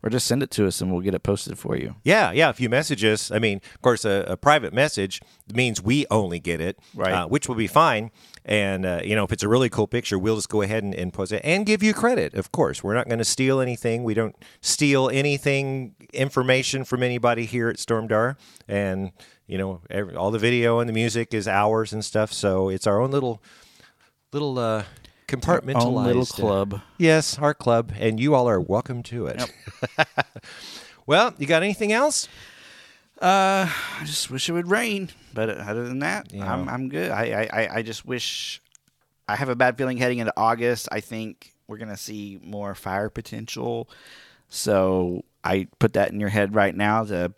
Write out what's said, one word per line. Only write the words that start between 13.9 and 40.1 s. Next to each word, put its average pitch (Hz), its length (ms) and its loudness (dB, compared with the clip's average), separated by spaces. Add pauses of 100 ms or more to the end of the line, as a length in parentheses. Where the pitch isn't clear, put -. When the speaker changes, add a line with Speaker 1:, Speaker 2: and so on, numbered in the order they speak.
Speaker 2:
We 113 120 0
don't 110 200 -2 (260)
steal 139 480 4
anything, 135 880 0 (180)
information 131 680 2
from 127 220 -2
anybody 120 400 0
here 117 240 0
at - 100 -4
Storm 113 300 -2
Door. 113 300 2 (280)
And, 98 460 -2 (340)
you - 100 -8
know, 95 320 -6
every, 98 280 -6
all 95 160 0
the 113 80 0
video 117 400 2
and 120 80 -2
the 113 40 -4
music 113 400 -2
is 104 140 -2
ours 107 460 2
and 107 120 -6
stuff. 107 280 0
So 95 380 0
it's 95 180 -2
our 101 120 4
own 135 120 0
little, 127 280 -2 (920)
little, 139 260 -4
uh, 110 240 0 (460)
compartmentalized, 135 480 0
Speaker 1:
Our 120 100 4
own 123 180 0
little 123 180 4
Speaker 2:
uh, 123 40 0
Speaker 1:
club. 101 540 0 (180)
Speaker 2:
Yes, 160 400 4
our 147 160 2
club, 117 440 2
and 110 220 0
you 143 140 4
all 127 160 4
are 98 100 4
welcome 117 440 -2
to 117 240 -8
it. 62 100 -6 (580)
Speaker 1:
Yep. 156 120 2
Speaker 2:
<laughs> - 180 -2 (800)
Well, 180 320 4
you 143 80 -4
got 160 160 4
anything 202 280 -2
else? 269 380 0 (920)
Speaker 1:
Uh, 190 480 4
I - 360 -8
just 151 260 -6
wish 131 180 -4
it 175 40 -2
would 175 160 -2
rain, 202 400 0 (240)
but 110 160 -2
other 107 400 -4
than 131 120 -6
that, 175 320 -4
Speaker 2:
Yeah. 98 200 -6
Speaker 1:
I'm, 127 160 -4
I'm 131 220 -6
good. 160 200 -4
I, 110 420 -2
I, 113 100 0
I, 104 140 -2
I 117 60 -2
just 110 220 -10
wish, - 560 -8 (680)
I 104 100 -2
have 135 120 -2
a 123 80 -2
bad 123 220 4
feeling 131 180 -2
heading 123 220 0